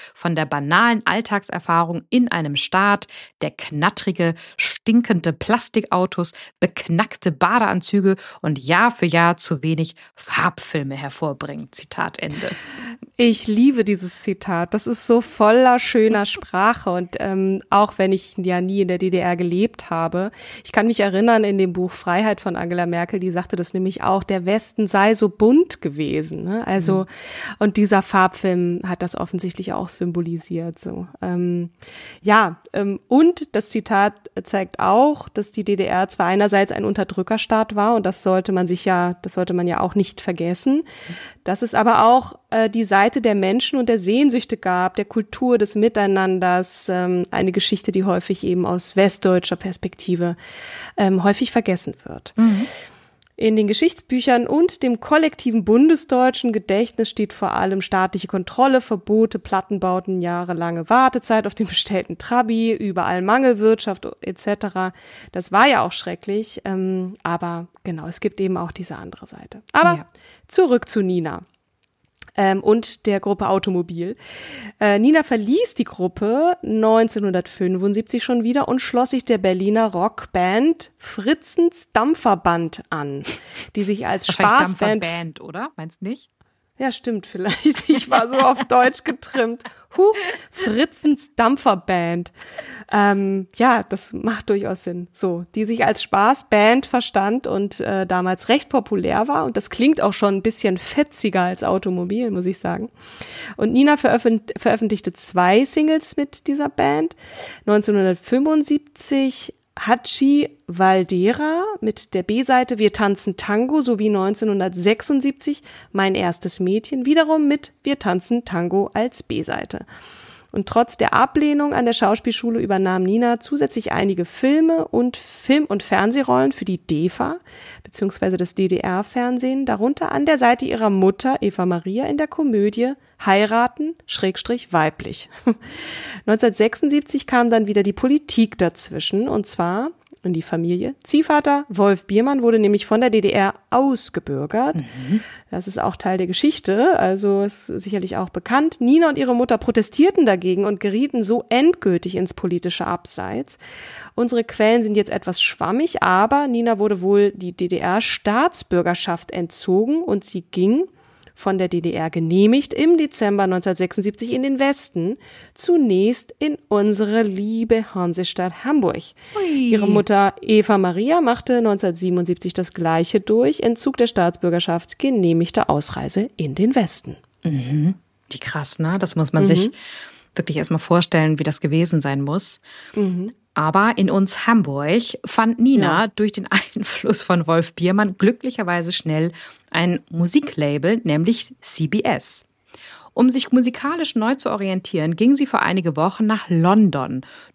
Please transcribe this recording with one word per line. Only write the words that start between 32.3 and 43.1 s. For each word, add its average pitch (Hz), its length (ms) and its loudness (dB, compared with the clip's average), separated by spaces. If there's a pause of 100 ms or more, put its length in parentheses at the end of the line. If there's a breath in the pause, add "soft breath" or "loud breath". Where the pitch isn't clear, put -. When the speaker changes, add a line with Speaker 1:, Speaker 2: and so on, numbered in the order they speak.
Speaker 2:
ähm, 202 340 -2
und 320 460 4
das - 160 -2
Zitat 208 440 0 (300)
zeigt - 360 -4
auch, 247 500 2
dass 208 220 -6
die 208 120 -6
D 202 140 0
D 190 80 0
R 185 240 0
zwar - 160 -2
einerseits 196 480 2
ein 202 100 -4
Unterdrückerstaat 214 920 -2
war 214 200 2
und 214 100 0
das 185 180 -4
sollte 185 280 0
man 180 160 0
sich 175 160 -4
ja, 180 380 0
das - 120 -10
sollte 180 200 -2
man 175 140 0
ja 170 120 -2
auch - 160 -2
nicht - 240 -2
vergessen, 180 640 -2 (600 loud breath)
dass 190 160 -4
es 233 140 -4
aber 226 300 4
auch, 247 340 2 (100)
äh, 220 200 2
die 220 160 -2
Seite 196 360 2